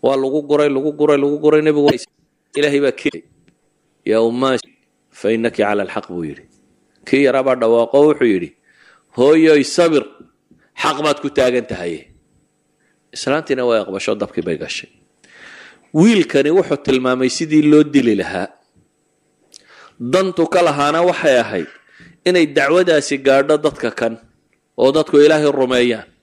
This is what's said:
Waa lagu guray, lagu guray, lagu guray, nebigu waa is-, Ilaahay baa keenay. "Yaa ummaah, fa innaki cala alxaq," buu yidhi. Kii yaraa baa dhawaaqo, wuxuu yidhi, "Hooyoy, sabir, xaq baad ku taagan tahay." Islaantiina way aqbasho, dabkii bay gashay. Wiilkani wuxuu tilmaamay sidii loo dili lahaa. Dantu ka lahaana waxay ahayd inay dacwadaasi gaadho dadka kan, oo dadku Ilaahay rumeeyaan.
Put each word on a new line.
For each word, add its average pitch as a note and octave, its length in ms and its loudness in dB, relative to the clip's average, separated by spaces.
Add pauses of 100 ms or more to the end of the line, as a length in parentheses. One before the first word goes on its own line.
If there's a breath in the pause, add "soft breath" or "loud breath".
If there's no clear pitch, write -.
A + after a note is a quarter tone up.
Waa C3+ 140 2
lagu C3+ 260 -2
guray, D3 260 0
lagu C#3 220 -4
guray, D3 260 0
lagu C#3+ 220 -2
guray, D3+ 220 2
nebigu D3 260 0
waa C3 80 2
is-, - 140 -12 (440)
Ilaahay C#3+ 280 0
baa C3+ 100 0
keenay. - 320 -6 (800)
"Yaa A2 160 0
ummaah, B2 360 0 (580)
fa - 160 -6
innaki A2+ 320 -2
cala G#2 200 -2
alxaq," F#2+ 240 -8
buu F2 160 -10
yidhi. D2 200 -12 (640)
Kii C#3 160 0
yaraa C3 200 0
baa C3 120 0
dhawaaqo, A#2 460 0
wuxuu C#3+ 280 2
yidhi, F2 200 -2 (680 soft breath)
"Hooyoy, D3+ 460 4
sabir, D#3+ 400 0 (760)
xaq D3+ 240 -4
baad D3 180 0
ku C#3+ 100 -6
taagan B2 360 0
tahay." F2+ 280 -10 (1200)
Islaantiina C3+ 520 -4
way A#2 140 0
aqbasho, F#2+ 360 -6
dabkii G2 300 -8
bay E2 120 -6
gashay. - 320 -12 (1040 loud breath)
Wiilkani D#3+ 580 2
wuxuu E3 260 0
tilmaamay B2+ 520 0
sidii D#3 340 0
loo D3+ 200 6
dili C#3 320 2
lahaa. F#2+ 320 -6 (1500 soft breath)
Dantu F3 480 -2
ka F3+ 140 0
lahaana D3 400 0
waxay D#3+ 380 2
ahayd G2+ 300 -6 (560 soft breath)
inay F3 220 2
dacwadaasi D3 680 0
gaadho C3+ 400 2
dadka C#3+ 340 -4
kan, A#2 220 -6 (640)
oo B2+ 140 2
dadku D3+ 260 0
Ilaahay D3+ 340 4
rumeeyaan. B2 560 -2 (160)